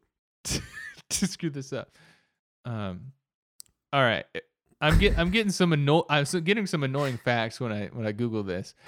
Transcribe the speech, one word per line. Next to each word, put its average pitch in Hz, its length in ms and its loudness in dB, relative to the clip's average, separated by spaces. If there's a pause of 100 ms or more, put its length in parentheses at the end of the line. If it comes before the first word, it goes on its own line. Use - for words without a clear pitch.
(200)
<laughs> - 260 -20
to, - 160 -4 (480)
to - 180 0
screw 170 220 -6
this 139 240 -8
up?" 113 160 -8 (760)
Um, 107 480 -8 (800)
all 139 100 4
right. 110 240 4 (540)
I'm 156 180 6
get-, 196 220 6
I'm 170 100 2
getting 208 220 2
some 175 220 2
anno-, 147 360 4
I'm 147 140 4
so, 175 160 -2
getting 196 260 0
some 165 180 -2
annoying 135 340 -2
facts 117 420 -2
when 117 140 -4
I, 104 140 -6
when 113 200 -6
I 107 60 0
Google 110 300 -2
this. 95 320 -6 (120)